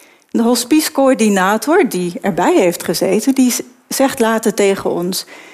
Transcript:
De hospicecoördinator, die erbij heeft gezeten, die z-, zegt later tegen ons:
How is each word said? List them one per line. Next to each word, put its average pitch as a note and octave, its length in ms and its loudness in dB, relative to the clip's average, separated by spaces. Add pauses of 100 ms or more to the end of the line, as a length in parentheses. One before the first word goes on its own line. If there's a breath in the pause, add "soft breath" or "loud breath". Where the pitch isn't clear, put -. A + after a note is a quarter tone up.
(300 soft breath)
De A3 120 0
hospicecoördinator, A#3+ 1500 2
die F3+ 320 -6
erbij F3+ 340 0
heeft F3 300 0
gezeten, G3 500 0
die B3+ 160 2
z-, - 100 -4 (280)
zegt C4+ 300 -2
later A3 360 0
tegen G3 360 0
ons: F3+ 360 -4 (280 loud breath)